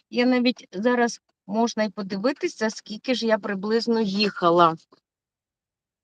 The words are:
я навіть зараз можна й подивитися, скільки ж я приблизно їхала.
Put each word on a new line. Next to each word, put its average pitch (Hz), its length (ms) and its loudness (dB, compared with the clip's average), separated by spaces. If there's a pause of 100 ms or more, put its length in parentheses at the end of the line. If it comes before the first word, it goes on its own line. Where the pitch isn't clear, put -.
(100)
я 240 160 0
навіть 254 460 0
зараз 240 480 0 (260)
можна 220 380 0
й 208 60 -4
подивитися, 220 800 -4
скільки 220 440 -6
ж 226 120 -4
я 220 120 2
приблизно 214 600 0
їхала. 180 760 2 (1300)